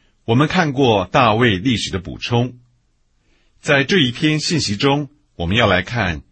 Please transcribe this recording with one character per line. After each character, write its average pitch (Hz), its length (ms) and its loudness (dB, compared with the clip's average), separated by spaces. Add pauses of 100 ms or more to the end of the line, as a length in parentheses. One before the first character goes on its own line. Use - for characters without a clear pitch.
(260)
我 113 100 2
们 147 120 4
看 160 260 -2
过 117 320 2
大 120 280 2
卫 113 240 2
历 113 180 -2
史 - 160 -6
的 95 80 -4
补 71 180 -12
充。 120 420 -4 (1000)
在 139 240 0
这 196 160 0
一 127 120 0
篇 156 280 -2
信 151 200 -2
息 98 180 -4
中， 139 340 0 (240)
我 85 100 -6
们 95 120 0
要 117 100 4
来 92 160 2
看 90 480 -4